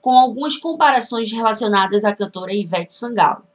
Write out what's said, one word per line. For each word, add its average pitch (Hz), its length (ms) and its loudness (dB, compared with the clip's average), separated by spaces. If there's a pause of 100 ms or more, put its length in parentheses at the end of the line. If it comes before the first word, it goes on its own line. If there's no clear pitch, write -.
com 254 180 4
algumas 254 380 0
comparações 269 720 0
relacionadas 208 760 0
à 208 80 2
cantora 185 400 -8
Ivete 175 400 -4
Sangalo. 226 520 0 (100)